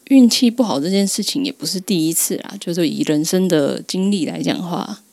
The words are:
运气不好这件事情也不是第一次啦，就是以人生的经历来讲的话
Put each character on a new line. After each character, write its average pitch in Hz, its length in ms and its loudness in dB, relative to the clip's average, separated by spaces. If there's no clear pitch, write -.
运 269 200 8
气 233 200 2
不 240 140 0
好 139 160 -2
这 160 100 -4
件 196 180 2
事 208 140 -4
情 185 240 -4
也 - 60 -4
不 - 140 -12
是 180 140 -4
第 165 300 0
一 165 40 0
次 - 240 -4
啦， - 220 -12
就 175 140 -6
是 165 160 0
以 143 140 -2
人 151 200 0
生 185 240 2
的 139 360 0
经 190 280 -2
历 175 140 -2
来 165 160 -6
讲 156 160 -2
的 - 60 -8
话 170 500 -8